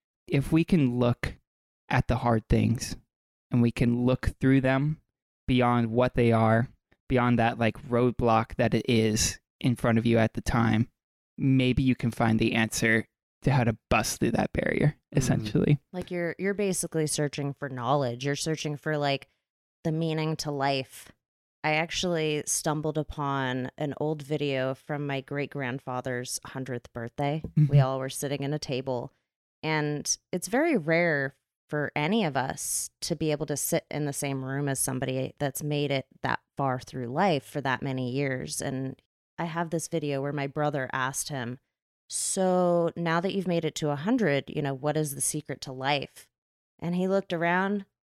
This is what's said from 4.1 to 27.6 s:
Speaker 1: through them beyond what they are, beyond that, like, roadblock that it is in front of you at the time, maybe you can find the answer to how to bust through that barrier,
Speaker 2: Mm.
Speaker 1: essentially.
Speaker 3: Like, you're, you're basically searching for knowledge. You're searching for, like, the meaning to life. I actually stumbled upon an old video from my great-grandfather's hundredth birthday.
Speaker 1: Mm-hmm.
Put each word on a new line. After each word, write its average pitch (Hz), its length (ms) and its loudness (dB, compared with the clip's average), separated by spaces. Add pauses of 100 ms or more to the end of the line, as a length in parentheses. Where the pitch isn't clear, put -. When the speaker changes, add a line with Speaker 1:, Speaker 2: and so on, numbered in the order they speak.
Speaker 1:
through 135 200 6
them 135 400 0 (480)
beyond 120 420 4
what 123 240 2
they 120 180 6
are, 113 360 6 (400)
beyond 120 320 4
that, 113 180 2
like, 110 180 2 (120)
roadblock 117 680 2
that 113 160 2
it 113 160 2
is 110 500 2 (220)
in 127 140 2
front 113 240 2
of 113 80 2
you 113 120 6
at 110 160 4
the 117 60 -8
time, 113 480 2 (480)
maybe 131 460 2
you 127 140 4
can 117 140 -2
find 113 280 2
the 113 160 2
answer 113 520 2 (360)
to 135 100 2
how 131 120 4
to 113 120 0 (120)
bust 110 320 0
through 117 120 2
that - 200 0
barrier, - 420 2 (180)
Speaker 2:
Mm. - 60 0
Speaker 1:
essentially. - 600 2 (140)
Speaker 3:
Like, 180 180 -8
you're, 170 280 -4
you're 196 160 -2
basically 175 540 -2
searching 143 460 -4
for 143 140 -8
knowledge. 127 560 -2
You're 143 120 -2
searching 156 400 -4
for, 156 220 -4
like, 139 300 -2 (540)
the 160 100 0
meaning 160 440 -2
to 151 140 -6
life. 139 600 -4 (540)
I 156 100 0
actually 156 720 -2
stumbled 156 520 -2
upon 135 800 -4
an 147 200 -4
old 151 240 -4
video 135 520 -2
from 147 320 -8
my 139 140 -4
great-grandfather's 131 1300 -6
hundredth 131 460 -8
birthday. 143 500 -4 (160)
Speaker 1:
Mm-hmm. 147 140 6